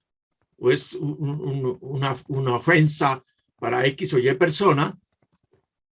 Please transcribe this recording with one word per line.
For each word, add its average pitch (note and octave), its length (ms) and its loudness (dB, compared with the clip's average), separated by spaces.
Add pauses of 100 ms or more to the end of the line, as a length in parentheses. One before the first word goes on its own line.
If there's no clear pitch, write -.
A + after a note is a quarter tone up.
(580)
o B2 140 2
es C#3+ 220 -2
un, D3+ 260 -6
un, C#3 640 -4
una, C3+ 340 -4 (140)
una C3+ 260 -2
ofensa D3+ 680 2 (380)
para B2 280 0
X D3 260 -4
o C3 60 2
Y - 160 4
persona, F3+ 600 2 (960)